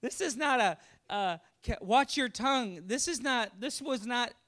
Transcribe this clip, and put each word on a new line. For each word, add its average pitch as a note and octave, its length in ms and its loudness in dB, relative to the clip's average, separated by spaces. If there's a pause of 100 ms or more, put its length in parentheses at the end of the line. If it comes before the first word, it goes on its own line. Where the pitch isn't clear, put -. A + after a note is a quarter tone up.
this - 180 -6
is D#4+ 160 -2
not C#4 240 2
a, F#3+ 180 4 (320)
uh, F#3+ 280 -2 (260)
ca-, - 160 -2
watch A#3+ 380 4
your C4 100 2
tongue. A3+ 580 0
This A#3 220 -2
is D#4 140 -2
not, A#3 400 -2
this C#4 200 -4
was C4 240 -2
not A#3+ 280 -2 (140)